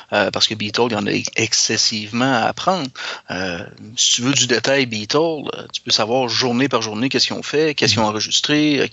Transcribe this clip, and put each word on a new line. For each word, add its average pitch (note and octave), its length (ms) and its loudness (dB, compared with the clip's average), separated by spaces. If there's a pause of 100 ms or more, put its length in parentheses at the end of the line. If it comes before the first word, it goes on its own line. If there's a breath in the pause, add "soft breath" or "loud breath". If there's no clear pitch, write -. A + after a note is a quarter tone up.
(120)
euh, G2+ 180 2
parce - 160 0
que A2 80 -4
Beatles, G#2+ 360 0
il - 20 -2
y G#2+ 40 0
en G#2 100 -2
a - 60 0
ex-, G#2 220 -2
excessivement A2+ 960 0
à A#2+ 180 2
apprendre. D#3 400 -2 (420 loud breath)
Euh, F2+ 340 -6 (320)
si - 200 2
tu A#2+ 60 -4
veux C3 120 2
du B2 120 4
détail C3 380 2
Beatles, G#2+ 320 -2 (380)
euh, - 180 -12
tu - 80 -8
peux B2 100 -6
savoir A#2+ 380 2
journée A#2+ 400 2
par B2 140 2
journée A2 260 -2
qu'est-ce B2+ 200 0
qu'ils G#2+ 80 -4
ont F#2+ 60 -8
fait, D3+ 320 0
qu'est-ce A2 200 2
qu'ils A#2 80 2
ont A2 40 4
enregistré, C#3+ 720 2
euh, - 120 2